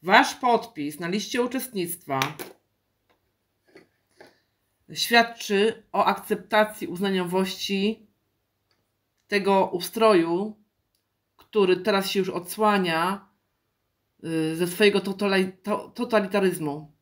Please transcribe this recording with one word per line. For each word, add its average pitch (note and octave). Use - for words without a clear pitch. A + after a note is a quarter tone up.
Wasz A3
podpis D#3
na E3+
liście G#3+
uczestnictwa F#3+
świadczy A3+
o G3
akceptacji, G#3+
uznaniowości F#3+
tego G3
ustroju, F#3
który F#3
teraz G3
się G3+
już F#3
odsłania, F#3
y, D#3+
ze F3
swojego G3+
totali-, F#3+
to-, G3+
totalitaryzmu. F#3+